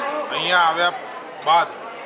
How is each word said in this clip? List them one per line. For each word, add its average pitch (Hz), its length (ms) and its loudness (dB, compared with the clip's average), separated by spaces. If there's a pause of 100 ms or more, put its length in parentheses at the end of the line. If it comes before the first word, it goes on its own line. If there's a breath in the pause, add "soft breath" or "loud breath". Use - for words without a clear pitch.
(300)
અહીંયા 170 280 2
આવ્યા 170 340 4 (520)
બાદ 160 220 6 (400)